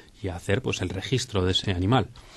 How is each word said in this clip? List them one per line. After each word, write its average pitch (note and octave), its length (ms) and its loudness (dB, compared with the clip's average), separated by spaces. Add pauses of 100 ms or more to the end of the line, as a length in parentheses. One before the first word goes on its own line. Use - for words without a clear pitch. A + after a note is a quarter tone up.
(200)
y G2 60 -6
a F2 80 -4
hacer, G2 260 0
pues, - 220 -2
el F#2 60 0
registro F#2+ 560 -2
de F#2 80 4
ese - 180 0
animal. F#2+ 380 2 (280)